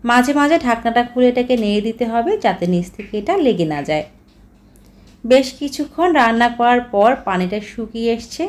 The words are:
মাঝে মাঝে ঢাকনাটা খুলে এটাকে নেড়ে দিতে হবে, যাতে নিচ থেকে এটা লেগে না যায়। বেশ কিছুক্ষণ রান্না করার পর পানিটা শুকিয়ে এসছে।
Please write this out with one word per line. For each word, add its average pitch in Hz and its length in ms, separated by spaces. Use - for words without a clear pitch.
মাঝে 247 360
মাঝে 294 180
ঢাকনাটা 240 520
খুলে 247 180
এটাকে 247 280
নেড়ে 208 320
দিতে 226 240
হবে, 233 200
যাতে 180 280
নিচ 175 140
থেকে 202 220
এটা 208 160
লেগে 175 260
না 143 160
যায়। 151 160
বেশ 262 220
কিছুক্ষণ 294 500
রান্না 233 280
করার 240 240
পর 208 180
পানিটা 185 340
শুকিয়ে 226 420
এসছে। 233 360